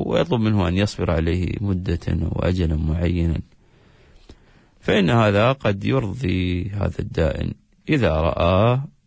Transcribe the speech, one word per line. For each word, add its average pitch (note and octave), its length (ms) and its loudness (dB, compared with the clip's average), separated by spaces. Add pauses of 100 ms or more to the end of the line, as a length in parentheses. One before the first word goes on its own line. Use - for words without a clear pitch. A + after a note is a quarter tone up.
ويطلب - 340 0
منه G#2 280 2
أن F2+ 80 0
يصبر F#2+ 340 0
عليه E2 500 0
مدة F2+ 480 -2
وأجلا E2+ 680 0
معينا، E2 640 0 (1400)
فإن F#3 300 2
هذا A2+ 420 4
قد G#2 320 -2
يرضي F#2+ 840 -2
هذا F#2+ 300 -4
الدائن - 540 -2 (360)
إذا A#2 240 2
رأى F#2 680 2 (260)